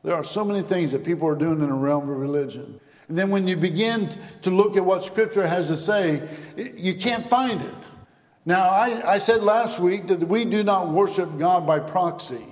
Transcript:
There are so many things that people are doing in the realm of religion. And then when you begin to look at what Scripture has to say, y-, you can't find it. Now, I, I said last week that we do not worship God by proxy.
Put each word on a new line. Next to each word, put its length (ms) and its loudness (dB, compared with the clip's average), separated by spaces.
There 120 -2
are 100 -4
so 200 -4
many 160 0
things 320 0
that 120 -4
people 220 -2
are 80 2
doing 280 0
in 60 0
the 40 -2
realm 380 0
of 80 -4
religion. 600 -4
And 80 -4
then 140 0
when 180 0
you 80 0
begin 540 0
to 80 0
look 260 4
at 80 4
what 220 2
Scripture 400 0
has 220 0
to 100 0
say, 500 0
y-, 220 -10
you 200 -2
can't 300 -2
find 360 0
it. 120 -12
Now, 260 4
I, 420 2
I 60 4
said 260 2
last 340 2
week 300 0
that 180 2
we 180 2
do 200 0
not 240 2
worship 500 0
God 260 2
by 140 2
proxy. 720 -4